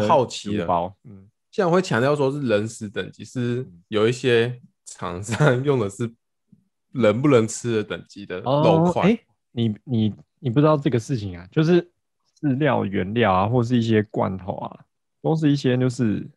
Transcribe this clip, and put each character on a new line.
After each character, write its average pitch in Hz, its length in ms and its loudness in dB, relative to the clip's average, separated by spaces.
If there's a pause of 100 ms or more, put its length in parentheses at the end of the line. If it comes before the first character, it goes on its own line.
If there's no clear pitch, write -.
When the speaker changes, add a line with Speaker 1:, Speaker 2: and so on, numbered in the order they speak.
Speaker 1:
好 135 180 4
奇 - 320 -8
了。 - 20 -2
Speaker 2:
那 - 0 -
个 - 40 -4
食 - 20 -4
物 - 40 -8
包， 90 360 -2
嗯。 98 240 -20 (220)
Speaker 1:
既 - 100 -6
然 175 100 2
会 180 120 2
强 117 180 0
调 143 140 2
说 139 160 0
是 147 120 -6
人 107 240 0
食 113 220 -10
等 101 220 -8
级， - 140 -18
是 120 440 -6 (200)
有 107 200 2
一 123 40 2
些 123 480 0 (260)
厂 90 360 -10
商 123 420 2
用 139 140 0
的 101 120 -2
是 117 200 -8 (840)
人 113 280 2
不 147 80 2
能 113 180 4
吃 117 280 -6
的 107 100 -2
等 87 240 -10
级 101 160 -18
的 90 160 -10
肉 160 520 2
块。 110 100 0
Speaker 2:
哦， 170 40 4
欸， 220 140 2 (300)
你， 117 240 -2 (100)
你， 110 300 0 (240)
你 143 100 -6
不 120 120 2
知 147 40 6
道 156 120 6
这 147 120 -2
个 123 100 0
事 131 180 -6
情 98 200 -8
啊， 90 140 -18
就 156 120 0
是 175 280 2 (500)
饲 139 160 0
料 120 280 0
原 98 280 -4
料 110 200 2
啊， 95 160 2
或 123 140 0
是 120 140 0
一 117 60 2
些 110 220 2
罐 101 340 -4
头 95 200 -10
啊， - 260 -14 (360)
都 160 140 0
是 160 160 2
一 143 60 4
些 127 200 0
就 127 120 2
是 120 480 -2